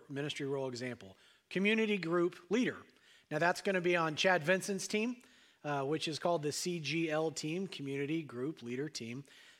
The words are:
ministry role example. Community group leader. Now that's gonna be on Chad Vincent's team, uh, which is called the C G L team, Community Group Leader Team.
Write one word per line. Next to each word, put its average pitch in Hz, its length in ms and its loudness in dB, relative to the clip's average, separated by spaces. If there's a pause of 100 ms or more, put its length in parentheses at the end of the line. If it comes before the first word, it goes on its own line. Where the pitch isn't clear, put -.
ministry 143 360 -4
role 135 220 -2
example. 123 480 -8 (340)
Community 208 480 4
group 175 380 2 (140)
leader. 208 260 4 (560)
Now 151 80 0
that's 175 220 4
gonna 190 180 2
be 175 160 4
on 160 200 2
Chad 180 280 4
Vincent's 185 440 0
team, 226 280 0 (480)
uh, 143 180 0
which 151 260 -2
is 147 120 -4
called 170 240 2
the 147 80 0
C 175 280 -4
G 156 300 -2
L 156 220 0
team, 165 340 -4
Community 143 560 -4
Group 131 400 -6
Leader 123 280 -4
Team. 120 340 -8 (360)